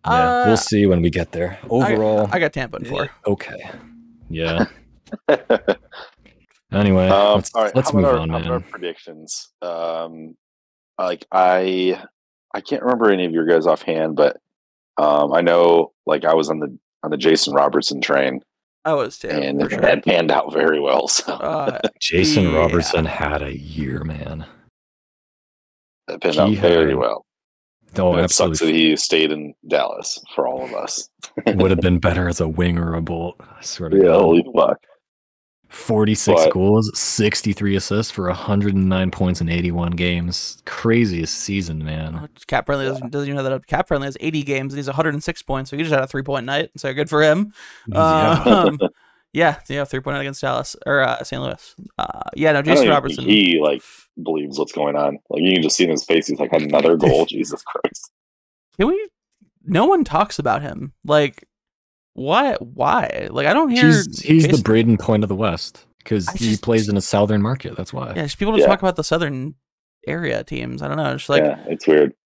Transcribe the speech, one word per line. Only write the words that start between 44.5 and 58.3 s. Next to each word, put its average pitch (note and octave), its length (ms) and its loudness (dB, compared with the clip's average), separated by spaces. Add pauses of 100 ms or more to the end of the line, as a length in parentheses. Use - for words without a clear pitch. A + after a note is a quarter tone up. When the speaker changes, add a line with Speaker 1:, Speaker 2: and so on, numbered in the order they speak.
Speaker 2:
and C#3 40 -10
he's C#3 100 -8
a C3+ 60 -8
hundred D#3 200 -2
and D3 80 -6
six - 200 -8
points, C3+ 280 -8
so C#3+ 60 -12
he D3+ 80 -6
just D#3+ 100 -2
had C#3 80 2
a C3 60 -4
three-point C3+ 380 -6
night, C#3+ 320 -4
so C3+ 160 -8
good D3+ 160 -4
for D3+ 120 2
him. E3+ 300 4 (360)
Speaker 1:
Yeah. D#3+ 440 4 (140)
Speaker 2:
Um, D3+ 340 4 (260)
<laughs> - 280 -20
yeah, D3+ 340 2
yeah, C#3+ 160 -6
three-point C#3 320 -6
night C#3 60 -6
against C#3 180 -10
Dallas, C3 460 -4
or, C#3 160 2
uh, A#2+ 240 0
Saint C3 180 -8
Louis. - 320 -10 (220)
Uh, - 240 -6 (120)
yeah, D#3 200 2
no, C#3+ 60 2
Speaker 3:
I - 20 0
don't C#3+ 120 -6
Speaker 2:
Jason C#3+ 120 6
Speaker 3:
even D3+ 100 4
Speaker 2:
Robertson. - 300 -4
Speaker 3:
think F2+ 120 0
he, F2 240 4
like, D2 200 0 (420)
believes D2 340 -4
what's D2 140 -2
going D2 240 -2
on. C#2+ 240 -2 (100)
Like, - 120 -2
you F#2 100 2
can F#2 120 2
just D2+ 120 0
see - 80 4
in F2 60 4
his - 160 -2
face, E2 220 2
he's D2 120 -4
like, C#2+ 140 -2
"Another D2+ 420 4
goal? D2+ 300 4
Speaker 2:
<laughs> - 40 -10
Speaker 3:
Jesus - 340 -6
Christ." - 460 -8 (680)